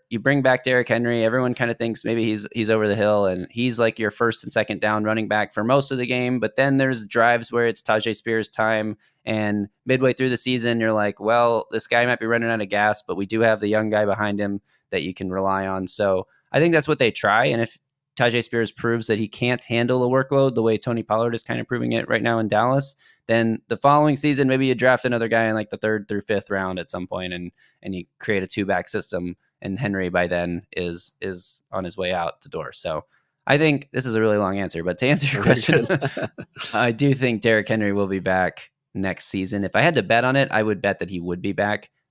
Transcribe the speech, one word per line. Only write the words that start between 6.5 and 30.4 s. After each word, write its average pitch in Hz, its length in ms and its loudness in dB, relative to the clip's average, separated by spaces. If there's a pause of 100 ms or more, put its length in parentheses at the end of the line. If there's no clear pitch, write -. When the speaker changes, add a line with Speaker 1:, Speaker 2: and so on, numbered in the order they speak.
Speaker 1:
then 135 200 2
there's 131 300 0
drives 117 460 2
where 120 140 2
it's 113 160 -2
Tyjae 110 340 0
Spears' 113 320 -2
time, 110 480 0 (280)
and 104 440 -2 (160)
midway 131 280 2
through 131 180 0
the 123 60 0
season, 117 440 0
you're 110 120 2
like, 104 280 0
"Well, 117 520 2
this - 160 -4
guy 120 180 2
might 123 140 0
be 117 60 -4
running 117 220 0
out 113 140 0
of 98 60 -6
gas, 104 340 2
but 90 140 -6
we 98 100 -4
do 110 140 -2
have 110 200 4
the 104 80 -2
young 107 220 2
guy 107 160 2
behind 104 340 0
him 101 200 -2 (300)
that 90 120 -2
you 92 120 -6
can 95 160 -6
rely 95 380 0
on." 95 180 -4
So 95 400 0 (240)
I - 80 0
think 165 160 2
that's 151 140 2
what 151 100 0
they 117 140 2
try. 113 340 2
And 123 140 0
if - 180 -4 (380)
Tyjae 120 260 2
Spears 113 300 -2
proves 117 360 -2
that 107 100 2
he 107 100 -4
can't 123 340 -2
handle 120 400 0
a 123 60 2
workload 135 460 2
the 117 80 2
way 110 160 2
Tony 117 240 -4
Pollard 113 320 0
is 113 80 -6
kinda 120 220 -6
proving 120 280 -4
it 113 160 -2
right 113 140 0
now 117 160 2
in 110 100 0
Dallas, 123 480 2 (300)
then 113 400 2
the 113 100 -4
following 147 400 4
season, 139 300 2
maybe 131 200 2
you 127 100 2
draft 123 280 4
another 120 220 0
guy 113 200 2
in, 110 80 0
like, 110 160 -4
the - 60 -8
third 107 300 -2
through 104 140 -4
fifth 101 280 -4
round 95 300 -4
at 85 100 -10
some 90 200 -10
point, 92 240 -6
and, 87 180 -10 (320)
and 95 140 -8
you 87 80 -10 (160)
create 98 240 -2
a - 20 -8
two-back 95 420 -2
system, 90 480 -6 (240)
and 98 200 -6
Henry 98 280 -2
by 87 200 0
then 87 420 -2